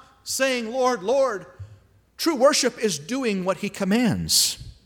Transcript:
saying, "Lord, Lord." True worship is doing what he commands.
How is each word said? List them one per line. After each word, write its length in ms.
saying, 480
"Lord, 300
Lord." 460
True 180
worship 440
is 180
doing 460
what 140
he 120
commands. 880